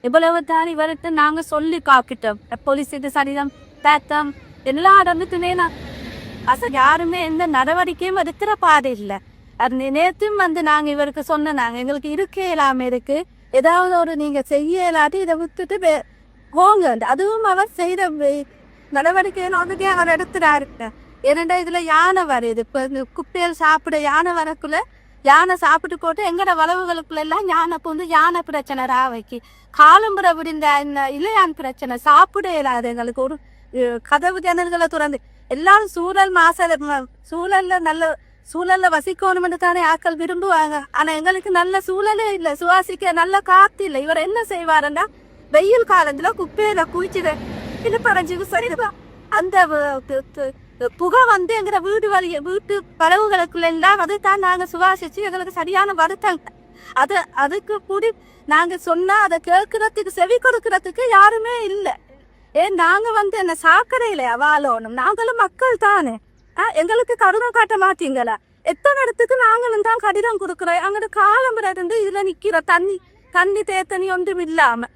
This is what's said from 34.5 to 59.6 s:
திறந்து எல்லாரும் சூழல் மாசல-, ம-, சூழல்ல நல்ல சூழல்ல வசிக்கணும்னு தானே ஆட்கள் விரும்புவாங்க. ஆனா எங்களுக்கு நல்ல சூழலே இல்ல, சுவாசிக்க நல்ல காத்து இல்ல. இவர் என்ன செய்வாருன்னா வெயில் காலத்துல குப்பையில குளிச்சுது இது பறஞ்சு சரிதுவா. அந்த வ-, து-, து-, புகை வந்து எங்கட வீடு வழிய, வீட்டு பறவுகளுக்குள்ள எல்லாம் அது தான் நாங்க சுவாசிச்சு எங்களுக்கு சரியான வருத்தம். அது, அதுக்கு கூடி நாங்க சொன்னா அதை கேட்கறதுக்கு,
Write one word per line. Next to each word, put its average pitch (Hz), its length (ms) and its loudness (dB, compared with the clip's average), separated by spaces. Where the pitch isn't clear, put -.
திறந்து 294 320 -4
எல்லாரும் 381 360 4
சூழல் 381 480 0
மாசல-, 339 460 2
ம-, 285 280 -4
சூழல்ல 370 480 0
நல்ல 320 240 -2
சூழல்ல 370 420 0
வசிக்கணும்னு 359 640 -2
தானே 349 240 0
ஆட்கள் 320 360 0
விரும்புவாங்க. 330 600 -2
ஆனா 311 220 -2
எங்களுக்கு 370 380 -2
நல்ல 370 300 0
சூழலே 403 520 -2
இல்ல, 330 220 -4
சுவாசிக்க 370 580 0
நல்ல 349 280 2
காத்து 392 440 4
இல்ல. 285 160 -4
இவர் 311 160 0
என்ன 403 320 -2
செய்வாருன்னா 320 560 -2
வெயில் 403 360 4
காலத்துல 320 480 2
குப்பையில 392 560 -2
குளிச்சுது 349 420 -4
இது 453 200 -2
பறஞ்சு 370 460 -2
சரிதுவா. 453 380 -4
அந்த 370 380 2
வ-, 294 400 -2
து-, 269 180 -6
து-, 269 180 -8
புகை 359 300 2
வந்து 392 280 2
எங்கட 415 260 -2
வீடு 415 280 -2
வழிய, 359 320 0
வீட்டு 392 420 -6
பறவுகளுக்குள்ள 349 680 0
எல்லாம் 330 320 2
அது 392 220 -4
தான் 403 180 0
நாங்க 359 340 0
சுவாசிச்சு 370 500 -2
எங்களுக்கு 370 300 -6
சரியான 381 400 -2
வருத்தம். 330 480 -2
அது, 277 220 0
அதுக்கு 381 540 -4
கூடி 403 220 -2
நாங்க 339 300 2
சொன்னா 359 440 0
அதை 339 220 0
கேட்கறதுக்கு, 415 600 0